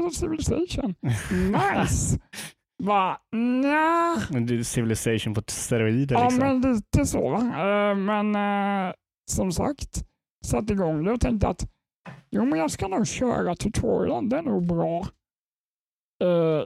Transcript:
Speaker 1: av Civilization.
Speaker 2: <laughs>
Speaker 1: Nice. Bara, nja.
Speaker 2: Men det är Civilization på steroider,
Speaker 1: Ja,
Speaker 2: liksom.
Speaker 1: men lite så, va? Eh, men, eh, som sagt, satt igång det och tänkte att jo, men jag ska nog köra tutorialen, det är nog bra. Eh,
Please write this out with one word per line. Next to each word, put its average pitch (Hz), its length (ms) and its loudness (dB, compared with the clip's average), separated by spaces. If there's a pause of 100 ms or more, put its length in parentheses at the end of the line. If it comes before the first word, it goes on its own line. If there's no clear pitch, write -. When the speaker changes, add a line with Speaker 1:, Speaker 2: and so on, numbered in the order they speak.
Speaker 1:
av 349 60 -4
Civilization. 311 920 -4
Speaker 2:
<laughs> - 20 -20 (800)
Speaker 1:
Nice. - 360 0 (640)
Bara, 190 360 0 (180)
nja. 302 800 2 (140)
Speaker 2:
Men 120 160 0
det 120 80 0
är 117 80 0
Civilization 113 720 0
på 107 120 -2
steroider, 120 680 0
Speaker 1:
Ja, 240 120 4
Speaker 2:
liksom. 247 180 2
Speaker 1:
men 262 140 2 (140)
lite 262 320 2
så, - 240 0
va? 175 80 0
Eh, 240 580 0
men, 208 380 0 (540)
eh, - 40 -6 (380)
som 185 220 -2
sagt, - 520 -4 (420)
satt 208 240 0
igång 160 340 0
det 208 80 0
och 240 80 -2
tänkte 226 280 0
att - 200 -6 (600)
jo, 208 140 0
men 302 140 2
jag 311 120 0
ska - 180 -4
nog 359 180 0
köra 185 480 0
tutorialen, 254 760 0
det 262 100 0
är 339 40 -4
nog 196 240 0
bra. 165 320 0 (1300)
Eh, 160 420 4